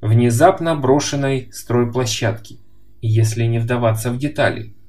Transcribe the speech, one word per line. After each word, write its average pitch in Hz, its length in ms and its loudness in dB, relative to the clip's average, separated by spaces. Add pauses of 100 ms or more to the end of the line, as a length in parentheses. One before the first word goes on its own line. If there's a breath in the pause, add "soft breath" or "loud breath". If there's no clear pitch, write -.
внезапно 123 720 4
брошенной 135 760 0
стройплощадки, 117 1040 -4 (420)
если 113 440 0
не 117 140 0
вдаваться 120 520 0
в 123 60 -4
детали. 131 580 -4 (140)